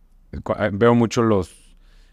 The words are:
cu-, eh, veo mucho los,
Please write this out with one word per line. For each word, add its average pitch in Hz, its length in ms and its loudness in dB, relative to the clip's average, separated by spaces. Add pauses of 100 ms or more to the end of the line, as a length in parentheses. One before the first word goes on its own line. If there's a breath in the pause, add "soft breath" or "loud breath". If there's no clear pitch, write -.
(420)
cu-, 110 100 -6
eh, 104 180 -2
veo 113 240 2
mucho 117 280 0
los, - 560 -2 (340)